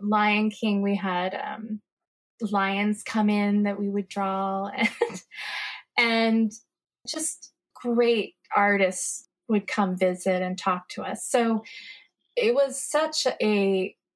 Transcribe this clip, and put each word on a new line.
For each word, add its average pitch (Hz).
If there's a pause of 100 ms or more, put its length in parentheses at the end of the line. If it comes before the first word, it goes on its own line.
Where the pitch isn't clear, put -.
Lion 208
King, 208
we 202
had, 185
um, 214 (600)
lions 202
come 214
in 208
that 202
we 208
would 202
draw, 196
<laughs> -
and, - (760)
and 226 (540)
just - (220)
great 233 (200)
artists 202 (220)
would 208
come 185
visit 185
and 185
talk 185
to -
us. 196
So 226 (760)
it 233
was 269
such 311 (140)
a 196 (200)